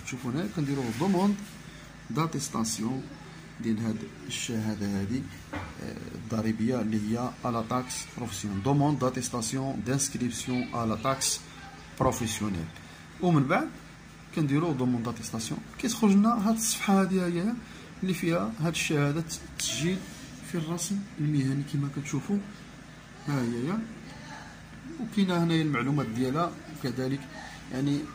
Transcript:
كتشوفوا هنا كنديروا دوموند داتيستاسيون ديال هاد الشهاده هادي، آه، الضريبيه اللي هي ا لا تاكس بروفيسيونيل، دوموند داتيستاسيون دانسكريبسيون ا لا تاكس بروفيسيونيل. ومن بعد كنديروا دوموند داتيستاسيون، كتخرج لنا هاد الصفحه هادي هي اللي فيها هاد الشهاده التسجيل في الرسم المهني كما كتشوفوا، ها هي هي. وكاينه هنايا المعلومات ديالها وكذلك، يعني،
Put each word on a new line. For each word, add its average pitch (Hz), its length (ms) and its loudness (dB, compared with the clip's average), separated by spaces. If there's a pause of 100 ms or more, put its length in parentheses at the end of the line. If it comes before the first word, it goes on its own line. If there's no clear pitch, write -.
كتشوفوا 127 300 -6
هنا 170 260 0
كنديروا 139 280 0 (160)
دوموند 196 340 6 (760)
داتيستاسيون 131 920 0 (580)
ديال 113 180 2
هاد 110 180 0 (300)
الشهاده 101 760 -2
هادي، 98 220 0 (600)
آه، - 140 -8 (180)
الضريبيه 110 680 0
اللي 107 200 2 (100)
هي 120 200 0 (140)
ا 123 60 0
لا 117 200 0
تاكس 127 240 0 (220)
بروفيسيونيل، 104 460 -4
دوموند 143 360 6
داتيستاسيون 127 880 0
دانسكريبسيون 123 880 0
ا 117 120 0
لا 107 100 2
تاكس - 440 0 (600)
بروفيسيونيل. 107 640 2 (560)
ومن 165 240 8
بعد 196 240 2 (680)
كنديروا 156 380 4
دوموند 123 300 2
داتيستاسيون، 113 560 -4 (180)
كتخرج 214 340 6
لنا 208 360 8
هاد 226 60 6
الصفحه 202 460 4
هادي 185 220 4
هي 175 320 2 (480)
اللي 185 120 2
فيها 185 460 2
هاد 165 120 2
الشهاده 147 520 2 (280)
التسجيل 170 460 0 (540)
في - 20 -2
الرسم 175 440 -2 (220)
المهني 143 420 2 (100)
كما 143 240 0
كتشوفوا، 156 420 0 (880)
ها 139 160 2
هي 120 260 0
هي. 208 100 0 (1200)
وكاينه 185 440 4
هنايا 165 180 4
المعلومات 139 440 2
ديالها 131 460 2 (260)
وكذلك، 131 420 0 (520)
يعني، 143 260 2 (160)